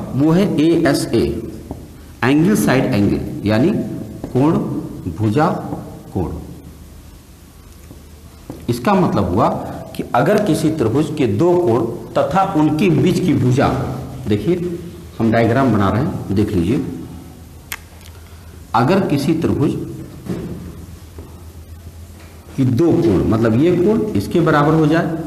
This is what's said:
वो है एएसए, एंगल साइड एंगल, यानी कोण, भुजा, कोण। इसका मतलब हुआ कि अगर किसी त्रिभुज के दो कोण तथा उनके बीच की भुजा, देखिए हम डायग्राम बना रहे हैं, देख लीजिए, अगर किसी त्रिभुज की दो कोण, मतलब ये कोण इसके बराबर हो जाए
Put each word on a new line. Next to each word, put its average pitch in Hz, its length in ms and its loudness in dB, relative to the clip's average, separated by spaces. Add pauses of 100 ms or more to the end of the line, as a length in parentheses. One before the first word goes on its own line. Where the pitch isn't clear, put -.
(140)
वो 147 180 4
है 190 120 6 (160)
एएसए, 160 640 2 (1000)
एंगल 156 320 4
साइड 131 300 2
एंगल, - 640 0
यानी 120 220 4 (580)
कोण, 147 280 2 (540)
भुजा, 107 360 0 (680)
कोण। 90 200 -4 (2250)
इसका 196 260 2
मतलब 107 400 2
हुआ 127 140 4 (480)
कि - 80 -8 (100)
अगर 151 300 4
किसी 156 260 0
त्रिभुज 135 480 0
के 135 100 2
दो 156 300 2
कोण 117 260 2 (300)
तथा 180 280 2 (120)
उनके 156 380 2
बीच 160 260 2
की - 160 2
भुजा, 123 340 2 (600)
देखिए 170 500 0 (400)
हम 113 140 2
डायग्राम 117 400 4
बना 101 160 2
रहे 107 140 2
हैं, - 320 -4
देख 101 160 2
लीजिए, 90 340 0 (1900)
अगर 147 320 4
किसी - 280 0
त्रिभुज 117 420 0 (2750)
की 135 80 0
दो 143 280 2
कोण, 95 360 2
मतलब 113 320 2
ये 170 160 4
कोण 208 240 2 (120)
इसके - 300 0
बराबर 151 320 4
हो 160 120 4
जाए 170 300 0 (100)